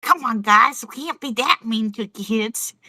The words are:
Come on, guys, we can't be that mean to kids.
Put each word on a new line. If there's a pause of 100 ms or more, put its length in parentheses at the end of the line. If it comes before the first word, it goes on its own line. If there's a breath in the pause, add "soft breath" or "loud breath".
Come
on,
guys,
we (100)
can't
be
that
mean
to
kids. (160 soft breath)